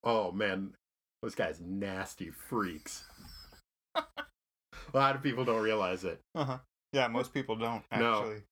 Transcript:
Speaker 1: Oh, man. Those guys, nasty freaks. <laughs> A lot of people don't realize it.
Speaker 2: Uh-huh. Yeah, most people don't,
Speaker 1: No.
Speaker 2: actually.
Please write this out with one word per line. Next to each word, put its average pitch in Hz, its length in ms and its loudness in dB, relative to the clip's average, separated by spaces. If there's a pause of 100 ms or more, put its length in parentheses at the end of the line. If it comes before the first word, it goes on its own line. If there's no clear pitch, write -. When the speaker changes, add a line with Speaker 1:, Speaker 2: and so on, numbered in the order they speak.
Speaker 1:
Oh, 110 260 4
man. 98 440 0 (480)
Those 113 120 -6
guys, 82 260 -2
nasty 95 680 -6
freaks. 90 760 -4 (440)
<laughs> - 480 -20
A 311 80 0 (920)
lot 135 220 6
of 131 60 -6
people 127 220 0
don't 113 180 4
realize 98 420 2
it. 82 160 -4 (160)
Speaker 2:
Uh-huh. 131 220 -2 (340)
Yeah, 131 160 4
most 123 260 -2
people 131 220 -2
don't, 131 260 -2 (160)
Speaker 1:
No. 117 220 4
Speaker 2:
actually. 107 320 -4